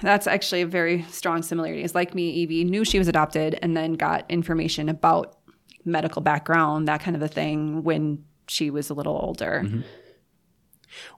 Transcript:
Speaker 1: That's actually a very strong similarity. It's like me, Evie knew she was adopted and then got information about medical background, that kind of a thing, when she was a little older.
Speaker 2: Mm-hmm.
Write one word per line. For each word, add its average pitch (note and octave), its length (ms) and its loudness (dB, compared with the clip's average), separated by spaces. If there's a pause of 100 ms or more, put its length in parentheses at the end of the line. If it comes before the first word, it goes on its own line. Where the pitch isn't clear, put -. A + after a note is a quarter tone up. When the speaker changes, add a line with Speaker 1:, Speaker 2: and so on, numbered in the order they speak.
Speaker 1:
That's G3+ 240 4
actually F#3 360 0
a F3 40 0
very E3+ 440 2
strong E3 320 -2
similarity. D#3+ 400 -4
It's E3+ 120 -4
like F3 200 0
me, E3+ 160 0
Evie E3 340 0
knew G3 200 2
she G3+ 140 2
was F3+ 100 4
adopted D#3 540 2
and E3 140 2
then D#3+ 180 0
got D#3+ 360 -2
information D#3+ 580 0
about E3 480 2 (480)
medical D#3+ 380 -2
background, D3+ 680 2
that D3+ 120 0
kind E3+ 160 -2
of D3 60 -2
a D3+ 60 -2
thing, D3+ 540 -2
when D3+ 420 0 (240)
she D3 220 -2
was C#3+ 200 -6
a D3 40 -6
little D3+ 220 -2
older. - 480 -2
Speaker 2:
Mm-hmm. G#2+ 160 -2 (1400)